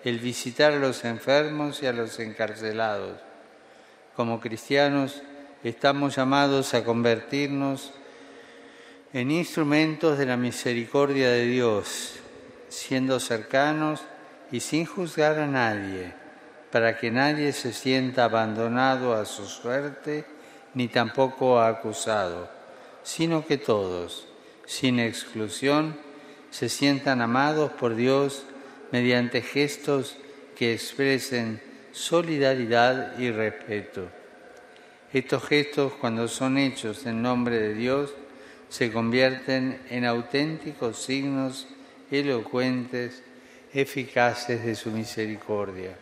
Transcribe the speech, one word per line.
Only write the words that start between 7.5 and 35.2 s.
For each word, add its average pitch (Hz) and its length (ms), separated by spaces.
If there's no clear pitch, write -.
en 127 180
instrumentos 156 840
de 139 80
la 127 140
misericordia 123 880
de 120 160
Dios, 120 720
siendo 131 500
cercanos 147 800
y 117 100
sin 160 260
juzgar 156 520
a 151 80
nadie, 101 680
para 113 240
que 117 140
nadie 143 420
se 127 220
sienta 131 500
abandonado 117 880
a 107 140
su - 180
suerte, 143 800
ni 127 140
tampoco 123 760
acusado, 104 880
sino 160 420
que 147 140
todos, 92 720
sin 123 360
exclusión, 135 1000
se - 180
sientan 139 520
amados 139 520
por 117 240
Dios 135 480
mediante 123 500
gestos 143 720
que 120 160
expresen 120 880
solidaridad 131 1300
y 123 140
respeto. 104 760
Estos 131 320